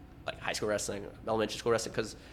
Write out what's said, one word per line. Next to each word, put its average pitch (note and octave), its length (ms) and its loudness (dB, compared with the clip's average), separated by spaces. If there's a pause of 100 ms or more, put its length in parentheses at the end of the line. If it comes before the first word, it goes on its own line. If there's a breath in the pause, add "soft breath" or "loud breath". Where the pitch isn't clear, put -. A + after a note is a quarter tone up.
(280)
like, - 120 -4
high - 140 2
school G#2+ 160 0
wrestling, G2+ 340 0 (240)
elementary A2 300 4
school A#2+ 140 2
wrestling, - 240 2
'cause G#2+ 200 0 (180 loud breath)